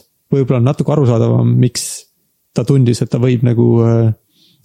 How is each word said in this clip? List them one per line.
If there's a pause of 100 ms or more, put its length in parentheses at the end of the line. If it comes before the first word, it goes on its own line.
(300)
võib-olla
on
natuke
arusaadavam,
miks (680)
ta
tundis,
et
ta
võib
nagu, (240)
äh, (540)